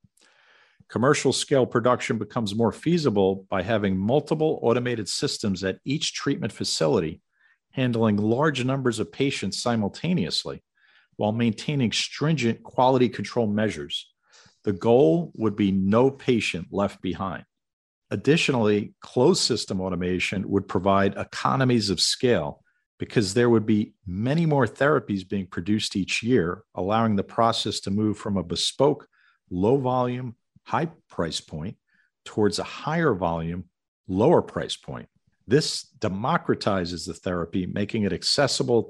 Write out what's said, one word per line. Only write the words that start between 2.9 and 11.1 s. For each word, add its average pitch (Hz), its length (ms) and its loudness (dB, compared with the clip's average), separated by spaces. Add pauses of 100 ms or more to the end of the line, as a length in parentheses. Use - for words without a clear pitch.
by 95 140 -2
having 101 340 0
multiple 147 680 0
automated 120 460 0
systems 98 560 -4
at 95 220 -2
each 151 260 -4
treatment 139 400 -4
facility, 104 720 -2 (480)
handling 113 460 0
large 123 460 0
numbers 127 360 0
of 104 120 -4
patients 135 520 -2
simultaneously, 110 1000 -2 (540)